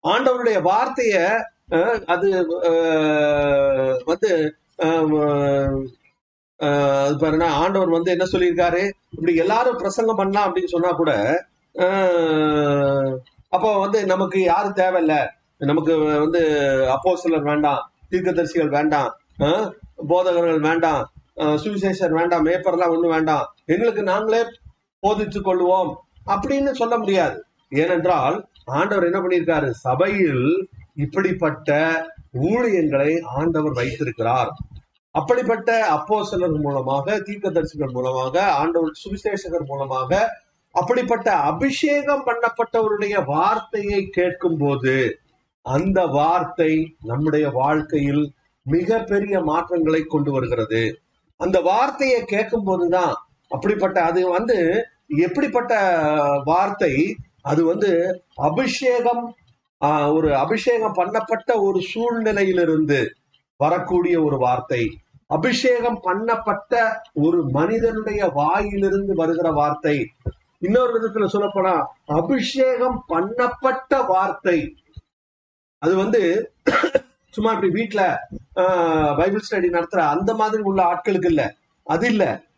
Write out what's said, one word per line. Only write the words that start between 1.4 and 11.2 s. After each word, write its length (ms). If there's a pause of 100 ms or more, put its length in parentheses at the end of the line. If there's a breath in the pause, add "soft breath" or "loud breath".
அஹ், 360
அது, 560
அஹ், 1400
வந்து, 540 (200)
அஹ், 1080 (760)
அஹ், 400
அது 120
பாருன்னா, 280
ஆண்டவர் 460
வந்து 220
என்ன 120
சொல்லியிருக்காரு? 680 (200)
இப்படி 260
எல்லாரும் 420
பிரசங்கம் 380
பண்ணலாம் 400
அப்படின்னு 100
சொன்னா 260
கூட, 540 (280)